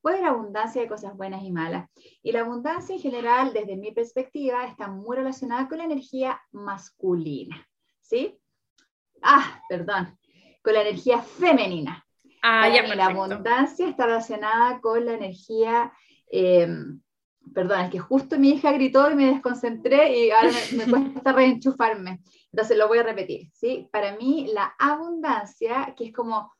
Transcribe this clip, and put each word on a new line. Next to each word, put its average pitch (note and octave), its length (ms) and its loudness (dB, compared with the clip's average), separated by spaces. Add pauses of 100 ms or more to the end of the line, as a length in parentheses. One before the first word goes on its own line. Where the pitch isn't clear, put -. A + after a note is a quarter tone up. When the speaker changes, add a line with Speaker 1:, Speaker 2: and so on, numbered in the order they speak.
Speaker 1:
Puede F4+ 180 0
haber F4+ 100 0
abundancia A3+ 540 -4
de A3+ 60 -6
cosas G3+ 280 -12
buenas F#3+ 260 -10
y F#3+ 80 -12
malas. F3 380 -6 (340)
Y A3+ 100 -4
la A#3 80 0
abundancia B3 540 -6
en F#4 60 -10
general, B3 520 0
desde G#3 240 -6
mi G#3 160 -10
perspectiva, B3 760 -4
está G#3+ 220 -14
muy G3+ 280 -8
relacionada C4 520 -4
con D#4+ 100 -8
la E4+ 60 -10
energía C4 560 -6 (120)
masculina, F3 1120 -6 (340)
¿sí? C4+ 380 -4 (840)
Ah, - 460 4
perdón, F3+ 480 -6 (460)
con G#3+ 120 2
la G#3+ 80 4
energía A3+ 400 0
femenina. F#3+ 840 0 (360)
Speaker 2:
Ah, A3+ 220 4
Speaker 1:
Para A3+ 140 4
Speaker 2:
ya, A#3 80 6
Speaker 1:
mí, G#3+ 60 -4
la G#3 40 -2 (140)
Speaker 2:
perfecto. F#3+ 140 -2
Speaker 1:
abundancia A#3 680 -2
está B3+ 180 0
relacionada A3+ 760 0
con A3+ 240 0
la A#3 100 -2
energía, A3+ 800 -2 (380)
em, F3 680 2 (520)
perdón, F#3 280 0
es F3+ 100 -4
que F#3 80 -6
justo C4+ 400 -2
mi C#4 120 8
hija D4 200 2
gritó C4+ 400 4
y D4 60 0
me C4+ 160 4
desconcentré B3 960 2
y A3 40 4
ahora A3+ 200 6 (200)
me, A#3 160 -2
me B3 60 2
Speaker 2:
<laughs> C4+ 320 0
Speaker 1:
cuesta C4+ 80 4
reenchufarme. A#3 880 2 (320)
Entonces A3 260 2
lo G#3+ 80 6
voy A3+ 120 4
a A#3 40 4
repetir, G3 500 -6
¿sí? - 400 -6
Para G3+ 240 -4
mí C4+ 380 -2
la G3+ 240 -4
abundancia, D4+ 1160 -4
que A#3 100 -8
es A3 60 -18
como A3+ 480 -6